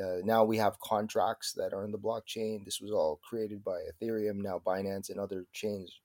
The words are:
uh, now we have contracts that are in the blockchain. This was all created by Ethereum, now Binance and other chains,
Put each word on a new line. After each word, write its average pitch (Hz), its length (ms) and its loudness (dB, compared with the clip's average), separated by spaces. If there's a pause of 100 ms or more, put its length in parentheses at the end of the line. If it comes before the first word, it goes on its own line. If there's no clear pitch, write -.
uh, 92 220 0
now 113 220 8
we 110 120 2
have 104 220 4
contracts 110 760 0
that 110 200 -2
are 98 120 -4
in 104 60 -4
the 104 80 -4
blockchain. 110 640 -4
This - 160 -6
was 101 100 -6
all 78 260 2
created 107 460 -4
by 90 200 -2
Ethereum, 104 540 -2
now 95 220 -2
Binance 98 500 -2
and 98 100 -6
other 95 340 -4
chains, 101 520 -6